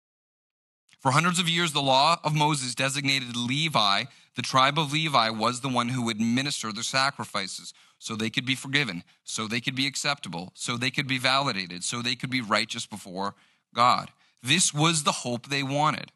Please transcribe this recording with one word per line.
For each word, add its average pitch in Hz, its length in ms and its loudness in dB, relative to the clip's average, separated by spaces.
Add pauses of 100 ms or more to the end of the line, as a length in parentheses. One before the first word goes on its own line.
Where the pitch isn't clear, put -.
(1000)
For 131 120 2
hundreds 165 260 4
of 180 100 2
years, 170 240 2
the 147 80 0
law 139 420 4
of 151 120 0
Moses 147 400 2
designated 135 640 -2
Levi, 120 680 2 (300)
the 123 80 -8
tribe 135 360 4
of 143 140 0
Levi 143 380 2
was 113 300 0
the 135 80 -4
one 120 200 0
who 127 140 -2
would 113 140 -2
administer 117 560 0
the 110 100 -8
sacrifices 110 920 -4 (260)
so - 160 -8
they 110 160 -2
could 123 160 -4
be 131 80 0
forgiven, 131 480 -4 (220)
so - 220 -6
they 117 140 -2
could 135 140 -4
be 131 120 0
acceptable, 98 680 -6
so - 220 -6
they 123 140 0
could 143 180 -4
be 131 100 0
validated, 120 640 0
so 120 180 -4
they 123 120 -2
could 123 160 -8
be 127 100 -2
righteous 110 440 -2
before 98 500 -8 (400)
God. 113 360 2 (320)
This 147 320 2
was 156 300 4
the 196 80 2
hope 120 340 -4
they 139 160 -2
wanted. 139 540 0